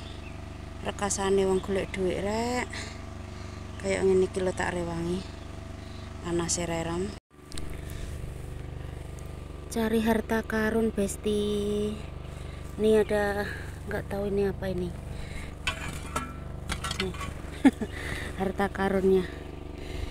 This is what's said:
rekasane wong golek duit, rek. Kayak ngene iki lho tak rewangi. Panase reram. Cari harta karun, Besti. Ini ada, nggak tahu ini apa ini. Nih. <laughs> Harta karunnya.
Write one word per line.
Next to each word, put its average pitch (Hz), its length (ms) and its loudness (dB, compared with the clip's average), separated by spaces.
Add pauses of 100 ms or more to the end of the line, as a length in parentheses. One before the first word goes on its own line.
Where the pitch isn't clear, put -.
(840)
rekasane 196 640 4
wong 190 160 4
golek 190 320 0
duit, 185 300 2
rek. 240 420 2 (1160)
Kayak 190 240 4
ngene 185 180 8
iki 190 160 -2
lho 185 140 2
tak 180 180 0
rewangi. 170 480 0 (1040)
Panase 170 420 0
reram. 170 400 0 (2750)
Cari 226 240 4
harta 220 400 4
karun, 220 480 4
Besti. 208 1040 2 (880)
Ini 214 240 8
ada, 202 400 2 (400)
nggak 202 240 -2
tahu 202 240 0
ini 196 160 4
apa 190 240 -2
ini. 180 160 -2 (2250)
Nih. 185 80 -2 (540)
<laughs> - 760 2
Harta 190 320 2
karunnya. 190 560 4 (840)